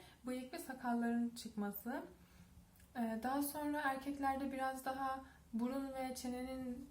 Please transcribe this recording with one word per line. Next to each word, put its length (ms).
bıyık 280
ve 60
sakalların 720
çıkması. 760
Ee, 280
daha 200
sonra 380
erkeklerde 680
biraz 340
daha 340
burun 400
ve 220
çenenin 760